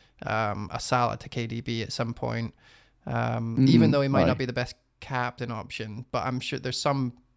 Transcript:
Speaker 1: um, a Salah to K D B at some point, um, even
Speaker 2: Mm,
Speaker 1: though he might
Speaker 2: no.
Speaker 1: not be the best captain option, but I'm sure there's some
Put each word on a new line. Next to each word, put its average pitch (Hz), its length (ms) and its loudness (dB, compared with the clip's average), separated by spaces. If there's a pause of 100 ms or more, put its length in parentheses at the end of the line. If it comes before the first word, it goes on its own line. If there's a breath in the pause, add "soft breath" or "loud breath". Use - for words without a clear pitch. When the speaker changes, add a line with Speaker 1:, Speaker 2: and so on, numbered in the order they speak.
(260 soft breath)
Speaker 1:
um, 104 460 -2
a - 80 -6
Salah 120 380 0
to - 120 -14
K 117 160 -4
D 117 160 -6
B 113 200 -4
at - 100 -8
some 117 200 -4
point, 117 400 -4 (540 soft breath)
um, 117 640 0
even 120 200 8
Speaker 2:
Mm, - 40 6
Speaker 1:
though 139 100 4
he 139 60 2
might 135 140 4
Speaker 2:
no. - 60 6
Speaker 1:
not 127 100 2
be 127 60 -2
the 123 80 -4
best 123 220 -4 (260)
captain 123 500 -4
option, 110 600 -8
but - 160 0
I'm 123 140 -2
sure - 180 -6
there's - 220 -4
some 135 320 0 (240)